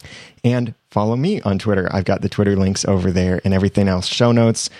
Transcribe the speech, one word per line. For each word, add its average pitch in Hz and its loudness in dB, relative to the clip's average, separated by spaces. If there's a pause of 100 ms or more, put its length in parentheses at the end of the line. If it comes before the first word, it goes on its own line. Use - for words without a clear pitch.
(440)
and 120 0 (160)
follow 107 0
me 165 -2
on 98 0
Twitter. 95 -2
I've 92 -2
got 98 -2
the 98 -2
Twitter 101 0
links 95 0
over 95 0
there 92 0
and 98 0
everything 98 2
else, 90 -2
show 120 2
notes, 117 2 (100)